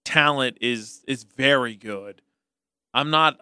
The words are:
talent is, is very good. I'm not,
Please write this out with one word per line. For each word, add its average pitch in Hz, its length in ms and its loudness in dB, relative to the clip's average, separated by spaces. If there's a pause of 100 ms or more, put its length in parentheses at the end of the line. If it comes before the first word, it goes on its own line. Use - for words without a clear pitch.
talent 143 560 2
is, 113 460 -6
is 123 160 -6
very 131 520 0
good. 101 460 -14 (720)
I'm 143 160 0
not, 156 320 2